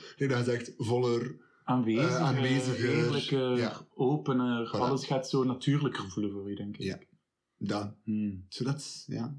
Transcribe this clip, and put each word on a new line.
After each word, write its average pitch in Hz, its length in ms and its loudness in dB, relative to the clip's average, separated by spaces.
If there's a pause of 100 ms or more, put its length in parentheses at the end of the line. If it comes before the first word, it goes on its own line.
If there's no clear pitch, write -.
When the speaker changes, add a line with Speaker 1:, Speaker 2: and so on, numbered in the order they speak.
(160)
Speaker 1:
like 135 180 2
dat 120 100 2
je 123 60 2
zegt, 117 280 -2
voller, 120 580 2 (280)
Speaker 2:
Aanweziger, 113 440 2
Speaker 1:
eh, 127 120 2
aanweziger. 127 720 2 (100)
Speaker 2:
eerlijker, 135 520 2
Speaker 1:
Ja. 113 380 -2
Speaker 2:
opener. 127 760 2
Speaker 1:
Voilà. 107 120 -2
Speaker 2:
Alles 131 260 0
gaat 131 220 0
zo 131 160 2
natuurlijker 131 680 0
voelen 101 220 -2
voor 101 180 -6
je, 101 60 -6
denk 104 200 -8
ik. - 80 -10
Speaker 1:
Ja. 95 140 -4 (600)
Dat. 104 360 -4 (100)
Speaker 2:
Hmm. 104 440 -2
Speaker 1:
So - 160 -6
that's, 147 420 -6
ja. 110 100 -6 (220)